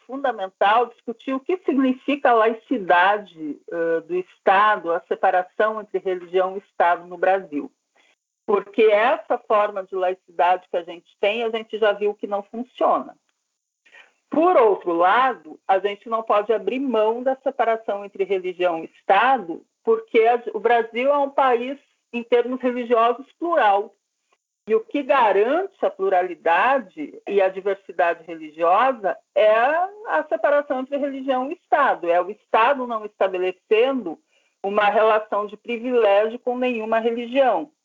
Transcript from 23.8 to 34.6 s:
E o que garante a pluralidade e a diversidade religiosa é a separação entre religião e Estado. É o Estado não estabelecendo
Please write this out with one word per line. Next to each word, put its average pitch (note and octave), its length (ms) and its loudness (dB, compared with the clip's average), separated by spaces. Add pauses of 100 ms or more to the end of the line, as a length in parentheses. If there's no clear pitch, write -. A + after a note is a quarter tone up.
E A3 60 2
o A3 40 2
que C#4+ 220 -4
garante B3+ 840 2
a G3 60 0
pluralidade F#3 1400 -2
e G3+ 140 0
a F#3+ 80 2
diversidade F3+ 800 -4
religiosa F3 880 0 (180)
é G#3+ 140 4
a D#4 800 0
separação D4 520 0
entre C#4 160 -6
religião C4+ 540 -4
e F4+ 40 -8
Estado. G#3+ 520 0
É E3+ 140 2
o F3+ 80 -6
Estado B3 560 0
não A3+ 180 -8
estabelecendo G3 1160 -2 (440)